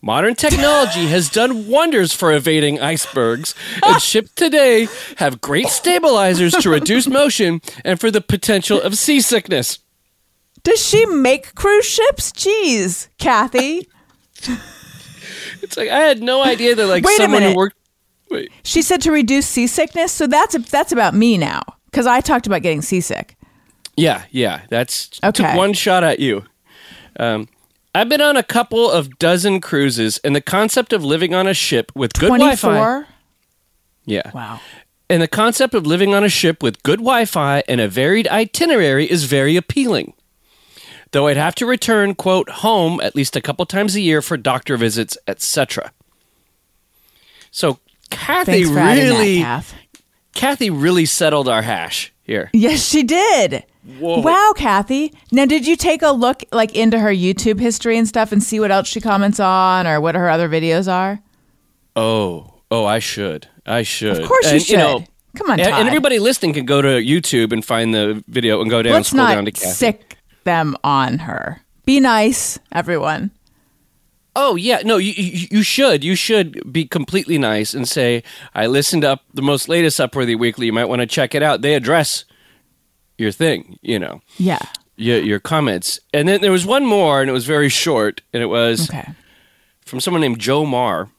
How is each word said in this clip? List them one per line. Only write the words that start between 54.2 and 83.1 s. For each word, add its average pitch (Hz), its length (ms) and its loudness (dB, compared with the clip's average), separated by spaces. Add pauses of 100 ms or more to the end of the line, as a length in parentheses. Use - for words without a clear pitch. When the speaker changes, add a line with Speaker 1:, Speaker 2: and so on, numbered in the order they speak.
Speaker 2:
Wow, 392 360 4
Kathy. 269 560 -2 (180)
Now, 269 140 4
did 277 220 0
you 330 100 2
take 311 260 0
a 302 80 4
look, 247 320 0 (100)
like, 220 220 0
into 226 240 2
her 208 140 2
YouTube 190 480 0
history 233 380 -2
and 226 100 0
stuff 220 240 -2
and 202 100 2
see 220 160 -4
what 214 120 0
else 196 180 2
she 220 120 -6
comments 202 380 0
on 185 480 2
or 151 140 0
what 160 140 -2
her 175 160 0
other 160 180 0
videos 165 420 0
are? 190 300 -2 (760)
Speaker 1:
Oh, 107 600 -2 (160)
oh, 113 160 0
I 110 120 0
should. 95 480 -8 (200)
I 117 160 -2
should. 104 400 -4
Speaker 2:
Of 82 60 -6
course 254 180 2
you 151 120 4
Speaker 1:
And, 165 120 -2
you 220 80 4
know, 147 220 2
Speaker 2:
should. - 80 -18 (280)
Come 415 140 -6
on, 180 100 2
Speaker 1:
and, - 80 2
and - 80 2
Speaker 2:
Todd. 220 100 2
Speaker 1:
everybody 262 320 0
listening 208 360 0
can 139 100 -4
go 139 160 2
to 139 80 2
YouTube 123 640 0
and 113 120 -2
find 113 300 -2
the 107 340 -2
video 113 340 0
and 110 80 -2
go 117 120 2
down, 117 120 2
Speaker 2:
Let's - 140 2
Speaker 1:
scroll 262 180 2
Speaker 2:
not 208 80 2
Speaker 1:
down - 120 -2
to - 60 -6
Kathy. - 140 -8
Speaker 2:
sick 202 500 -4 (280)
them 165 400 -2
on 135 360 0
her. - 400 -10 (240)
Be 269 160 4
nice, 233 580 0 (140)
everyone. 165 600 -4 (1040)
Speaker 1:
Oh, 262 200 2
yeah. 208 280 0
No, 220 120 2
you, 190 160 0
you, 180 380 -4
you 214 120 2
should. 202 420 2
You 156 100 0
should 175 580 -2
be 151 140 -2
completely 170 520 -4
nice 107 360 0
and 123 140 -6
say, 120 340 -2 (320)
"I 110 120 -2
listened 143 380 0
up 135 180 0 (100)
the 135 100 -8
most 139 260 -2
latest 165 320 0
Upworthy 123 380 -2
Weekly. 120 280 -2
You 113 60 -2
might 117 140 0
wanna 120 200 -2
check 127 300 -4
it 143 60 0
out." 131 200 0
They 147 120 2
address 143 500 0 (920)